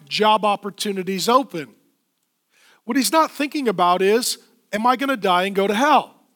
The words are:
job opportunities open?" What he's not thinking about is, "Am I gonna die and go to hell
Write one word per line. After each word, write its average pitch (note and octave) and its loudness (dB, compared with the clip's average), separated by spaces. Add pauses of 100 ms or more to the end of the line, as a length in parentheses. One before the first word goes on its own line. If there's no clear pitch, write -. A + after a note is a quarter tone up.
job G#3+ 2
opportunities F#3+ -4
open?" E3+ 0 (1120)
What B3 -4
he's B3 0
not D#4+ 2
thinking C#4+ -4
about F3+ 2
is, G#3+ 0 (340)
"Am A3 -2
I B3+ 2
gonna C4+ -2
die F#3 0
and G3 -4
go G3 0
to G#3 0
hell C4 2 (260)